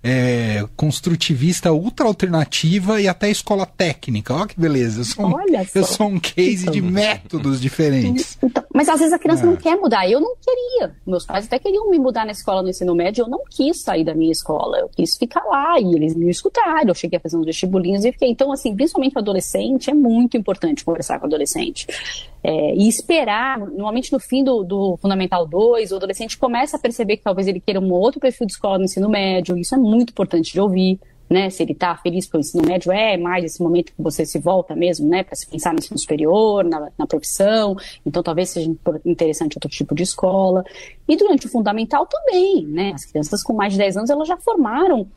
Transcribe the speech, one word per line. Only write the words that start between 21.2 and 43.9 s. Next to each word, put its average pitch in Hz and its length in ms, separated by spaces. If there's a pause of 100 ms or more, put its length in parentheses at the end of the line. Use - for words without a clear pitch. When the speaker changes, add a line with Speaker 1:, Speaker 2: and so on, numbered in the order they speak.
Speaker 2:
o - 20
adolescente. 156 580 (560)
É, 156 320
e 202 140
esperar, 247 720
normalmente 208 540
no 269 60
fim 262 260
do, 240 180
do 190 380
Fundamental 185 440
dois, 214 460
o 196 60
adolescente 196 400
começa 247 400
a - 20
perceber 220 380
que - 60
talvez 196 260
ele 190 100
queira 190 220
um 190 100
outro 202 300
perfil 247 260
de 185 60
escola 196 240
no 190 80
ensino 190 240
médio, 185 480
isso 175 180
é - 20
muito 233 340
importante 330 420
de - 80
ouvir, 185 380 (300)
né? 381 200
Se 170 140
ele - 120
tá 170 220
feliz 180 300
com - 100
o - 20
ensino 156 260
médio, 180 280
é 208 240
mais 175 260
esse 160 180
momento 170 260
que - 140
você 151 240
se 151 140
volta 175 340
mesmo, 160 360
né? 180 120
Pra - 140
se - 120
pensar 165 260
no 165 60
ensino - 200
superior, 196 640
na, 156 340
na 151 80
profissão, 202 720 (300)
então 170 180
talvez 170 280
seja 160 180
impor-, 160 340
interessante 160 540
outro 151 120
tipo - 240
de 160 100
escola. 190 600 (460)
E 320 80
durante 381 280
o 233 40
fundamental 226 560
também, 392 640
né? 180 280
As 143 80
crianças 156 400
com - 80
mais 208 220
de 196 60
dez 196 180